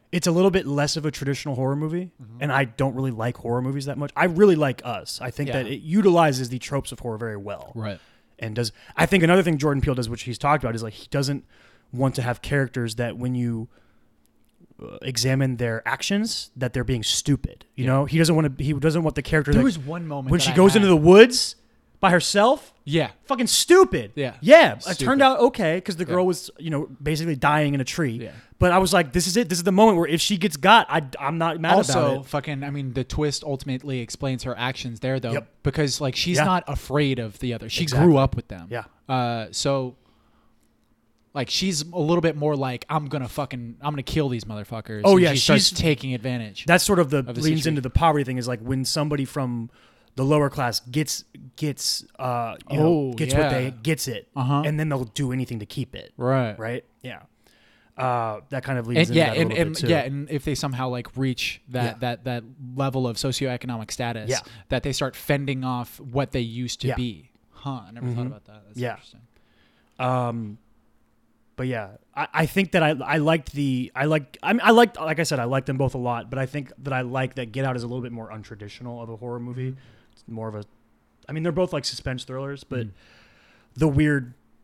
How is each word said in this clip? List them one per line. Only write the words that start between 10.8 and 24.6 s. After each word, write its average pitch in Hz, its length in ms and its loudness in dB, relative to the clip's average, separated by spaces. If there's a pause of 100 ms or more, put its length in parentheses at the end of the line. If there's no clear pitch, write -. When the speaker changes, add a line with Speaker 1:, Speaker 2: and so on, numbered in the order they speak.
Speaker 1:
like, 110 120 -10
he - 160 -20
doesn't 139 340 -4 (480)
want 131 240 0
to 131 60 -2
have 120 200 -4
characters 123 540 -4
that 117 200 -4
when 123 200 -4
you, 117 320 -4 (1120)
uh, - 200 -14
examine 131 560 0
their 117 280 -4
actions, 202 680 -4
that 123 160 -4
they're 127 120 -2
being 117 180 -2
stupid. - 640 -2 (100)
You 127 80 -2
Speaker 2:
Yeah. 127 60 2
Speaker 1:
know, 135 160 4
he 156 120 -2
doesn't 165 160 4
wanna, 156 240 2
he 147 140 0
doesn't 151 320 0
want 156 100 -2
the 143 80 -4
character 147 300 0
Speaker 2:
There 226 80 6
Speaker 1:
that 254 40 6
Speaker 2:
was 202 140 0
one 156 300 -10
moment 139 240 -6
Speaker 1:
when 170 60 4
Speaker 2:
that 156 60 0
Speaker 1:
she 175 80 2
Speaker 2:
I 135 40 0
Speaker 1:
goes 190 160 10
Speaker 2:
had. 220 60 6
Speaker 1:
into 202 100 6
the 180 80 8
woods 202 580 8 (460)
by 190 100 4
herself. 202 640 2 (120)
Speaker 2:
Yeah. 143 260 0 (140)
Speaker 1:
Fucking 254 240 -2
stupid. 339 640 6
Speaker 2:
Yeah. 135 260 -6
Speaker 1:
Yeah. 220 360 8